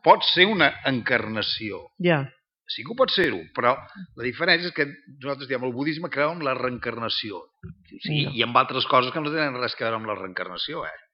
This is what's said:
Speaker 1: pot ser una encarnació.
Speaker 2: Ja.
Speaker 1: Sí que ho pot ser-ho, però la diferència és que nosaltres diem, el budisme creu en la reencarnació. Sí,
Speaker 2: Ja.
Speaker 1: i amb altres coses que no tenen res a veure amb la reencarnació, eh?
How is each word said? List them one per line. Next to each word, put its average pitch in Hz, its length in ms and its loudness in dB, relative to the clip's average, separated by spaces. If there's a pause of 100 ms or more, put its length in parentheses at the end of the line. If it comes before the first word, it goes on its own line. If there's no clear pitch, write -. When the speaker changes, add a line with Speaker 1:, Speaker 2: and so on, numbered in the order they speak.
Speaker 1:
pot - 240 8
ser 180 240 6
una 160 220 4 (180)
encarnació. 110 920 -2 (180)
Speaker 2:
Ja. 165 220 4 (500)
Speaker 1:
Sí 113 80 -10
que 226 120 -10
ho 240 40 -8
pot 262 140 4
ser-ho, 127 300 2 (120)
però 123 200 4 (440)
la 120 60 -8
diferència 170 480 0
és - 40 -16
que 147 120 0
nosaltres 139 600 -10
diem, 123 180 -2
el 123 80 -2
budisme 156 340 -4
creu 151 220 0
en 170 140 -8
la 131 120 2
reencarnació. 113 880 -4 (480)
Sí, 151 320 -2
Speaker 2:
Ja. - 80 -4
Speaker 1:
i 113 120 0
amb 120 140 2
altres 131 300 2
coses 127 260 4
que 160 80 -2
no 147 80 -2
tenen 147 300 -2
res 120 160 -4
a - 80 -6
veure 113 160 0
amb 110 80 -6
la 104 80 -2
reencarnació, 92 720 -8
eh? 78 120 -10 (160)